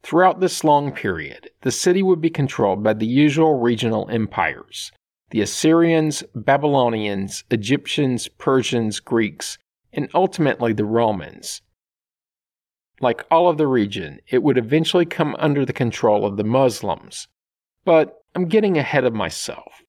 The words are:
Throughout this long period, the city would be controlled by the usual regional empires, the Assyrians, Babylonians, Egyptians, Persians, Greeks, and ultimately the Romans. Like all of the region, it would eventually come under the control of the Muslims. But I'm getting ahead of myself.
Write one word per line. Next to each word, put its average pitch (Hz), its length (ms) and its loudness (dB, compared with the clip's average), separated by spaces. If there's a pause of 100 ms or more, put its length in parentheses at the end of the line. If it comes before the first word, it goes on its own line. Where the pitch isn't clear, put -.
Throughout 175 360 2
this 180 240 -2
long 143 300 2
period, 80 580 -8 (120)
the 127 100 -2
city 185 300 2
would 180 180 2
be 160 100 0
controlled 107 540 0
by 107 80 2
the 107 140 -2
usual 147 520 2
regional 113 500 0
empires, 101 840 -4 (380)
the 107 100 0
Assyrians, 160 840 2 (100)
Babylonians, 117 1200 0
Egyptians, 127 800 -2
Persians, 120 720 -2
Greeks, - 580 -4 (340)
and 147 220 -6
ultimately 147 580 0
the 107 120 -2
Romans. 110 800 -4 (1400)
Like 120 320 0
all 175 160 4
of 156 100 0
the 151 80 2
region, 101 540 -2 (100)
it 123 140 2
would 131 140 2
eventually 160 480 0
come 156 340 -4
under 143 240 0
the - 80 -6
control 107 520 0
of 101 120 -4
the 107 80 -2
Muslims. 113 840 -2 (580)
But 160 380 2 (120)
I'm 180 120 -2
getting 196 320 2
ahead 139 260 0
of 117 80 2
myself. - 760 -8